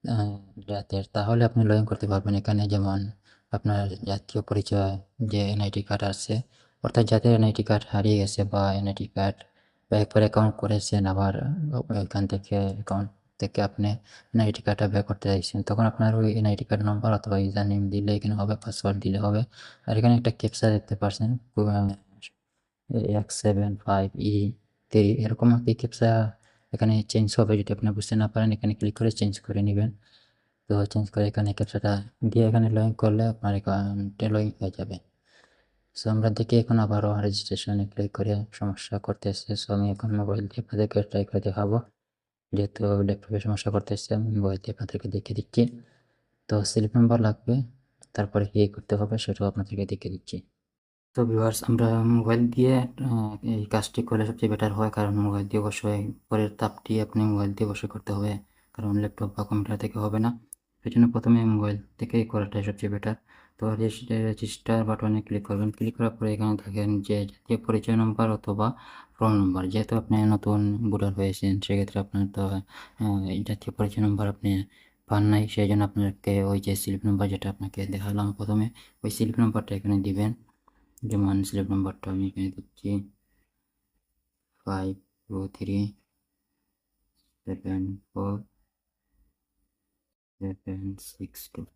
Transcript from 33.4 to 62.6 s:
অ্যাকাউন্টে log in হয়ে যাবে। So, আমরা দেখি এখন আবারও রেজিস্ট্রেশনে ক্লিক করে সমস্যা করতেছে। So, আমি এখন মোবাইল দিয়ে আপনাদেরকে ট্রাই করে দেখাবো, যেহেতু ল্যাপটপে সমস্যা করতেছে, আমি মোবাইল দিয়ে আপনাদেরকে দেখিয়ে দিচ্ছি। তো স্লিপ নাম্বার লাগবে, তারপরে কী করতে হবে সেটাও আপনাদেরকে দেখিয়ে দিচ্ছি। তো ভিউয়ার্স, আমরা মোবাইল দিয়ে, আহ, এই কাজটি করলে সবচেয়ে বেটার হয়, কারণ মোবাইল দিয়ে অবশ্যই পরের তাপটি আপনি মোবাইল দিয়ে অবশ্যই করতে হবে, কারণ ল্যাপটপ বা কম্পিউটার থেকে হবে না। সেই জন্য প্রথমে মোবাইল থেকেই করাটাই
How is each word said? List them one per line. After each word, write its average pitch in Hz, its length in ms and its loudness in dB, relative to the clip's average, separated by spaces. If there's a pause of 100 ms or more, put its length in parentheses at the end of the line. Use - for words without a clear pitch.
অ্যাকাউন্টে 101 720 -2
log 107 200 2
in - 120 -6
হয়ে 95 180 -4
যাবে। 101 180 -8 (1000)
So, - 140 -12
আমরা 110 200 2
দেখি 110 260 2
এখন 113 220 4
আবারও 104 320 2 (100)
রেজিস্ট্রেশনে 101 640 -2
ক্লিক 101 260 -4
করে 110 220 0 (180)
সমস্যা 101 460 -6
করতেছে। 101 560 -4
So, - 180 -8
আমি 101 180 2
এখন 104 260 -4
মোবাইল 101 240 -2
দিয়ে 101 240 -8
আপনাদেরকে 104 380 0
ট্রাই 101 220 -2
করে 101 160 -2
দেখাবো, 104 360 0 (760)
যেহেতু 101 300 -2 (200)
ল্যাপটপে 101 380 -2
সমস্যা 104 300 -2
করতেছে, 104 440 -2
আমি 110 140 -2 (100)
মোবাইল 95 200 0
দিয়ে 107 160 -10
আপনাদেরকে - 340 -8
দেখিয়ে 101 300 -6
দিচ্ছি। - 240 0 (840)
তো 104 160 0
স্লিপ 107 320 0
নাম্বার 117 240 6
লাগবে, 110 340 0 (600)
তারপরে 101 320 0
কী 107 220 0
করতে - 280 -4
হবে 104 220 -2
সেটাও - 300 -4
আপনাদেরকে 98 380 -4
দেখিয়ে 101 280 -8
দিচ্ছি। - 220 -12 (800)
তো 123 80 4
ভিউয়ার্স, 113 440 0
আমরা 117 200 4 (140)
মোবাইল 117 480 4
দিয়ে, 127 260 4
আহ, 117 680 -2
এই 110 220 -2
কাজটি 107 380 -2
করলে 107 240 0
সবচেয়ে 110 240 -2
বেটার 104 220 0
হয়, 107 180 0
কারণ 104 260 0
মোবাইল 101 320 0
দিয়ে 104 140 -2
অবশ্যই 104 400 -4 (260)
পরের 107 300 0
তাপটি - 420 -4
আপনি 107 240 0
মোবাইল 104 280 0
দিয়ে 104 160 -2
অবশ্যই 101 200 -6
করতে 104 240 -8
হবে, 101 200 -2 (420)
কারণ 104 240 -4
ল্যাপটপ 104 380 -4
বা 107 80 -4
কম্পিউটার 104 340 -2
থেকে 110 200 -6
হবে 104 200 -2
না। 113 120 2 (520)
সেই 123 100 -6
জন্য 120 200 6
প্রথমে 117 320 4
মোবাইল 104 320 2 (220)
থেকেই 113 260 0
করাটাই 104 400 -4